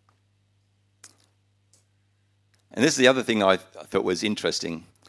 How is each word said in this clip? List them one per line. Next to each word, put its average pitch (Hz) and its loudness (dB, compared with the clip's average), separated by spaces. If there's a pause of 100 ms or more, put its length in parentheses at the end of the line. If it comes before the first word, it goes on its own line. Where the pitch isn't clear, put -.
(2750)
and 113 0
this 151 2
is - -4
the 127 6
other 131 2
thing 107 -2
I 95 4
th-, - -20
thought - -2
was 90 -2
interesting. 104 -6 (240)